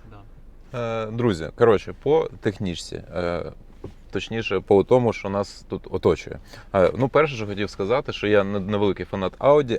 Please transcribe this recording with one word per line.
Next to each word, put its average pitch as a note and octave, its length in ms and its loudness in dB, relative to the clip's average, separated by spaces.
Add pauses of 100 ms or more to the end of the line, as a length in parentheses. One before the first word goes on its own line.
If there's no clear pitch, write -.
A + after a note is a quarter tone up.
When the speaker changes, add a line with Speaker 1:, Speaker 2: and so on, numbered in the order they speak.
(120)
Speaker 1:
Да. A2+ 920 -8
Speaker 2:
Е, A2 80 -8
друзі, A2 440 0
коротше, G#2 380 4 (100)
по D3+ 260 2 (120)
технічці. F2+ 600 -6 (140)
Е, F2 280 -2 (680)
точніше, G#2 480 -4
по G2 240 6
тому, B2 300 4
що - 160 -10
нас G2 400 -6
тут - 220 -8
оточує. F2 480 0 (360)
Е, F#2 220 4
ну, C3 120 0
перше, C#3+ 260 2
що G#2+ 120 -6
хотів G2+ 220 -4
сказати, A2 440 -2
що - 140 -4
я G#2 160 6
не-, G2+ 160 -4
невеликий G2 460 -2
фанат F#2+ 320 -6
Audi, C3+ 420 2